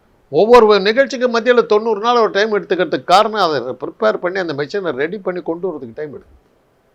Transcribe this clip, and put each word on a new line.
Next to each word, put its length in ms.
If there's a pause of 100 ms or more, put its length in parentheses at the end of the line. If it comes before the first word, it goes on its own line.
(300)
ஒவ்வொரு 500
நிகழ்ச்சிக்கு 600
மத்தியில 260
தொண்ணூறு 340
நாள் 160
அவர் 160
டைம் 280
எடுத்துக்கிறதுக்கு 440
காரணம் 460
அதை 120
ப்ரிப்பேர் 560
பண்ணி 220
அந்த 140
மெஷினை 420
ரெடி 220
பண்ணி 240
கொண்டு 280
வரதுக்கு 260
டைம் 180
எடுக்கும். 340 (480)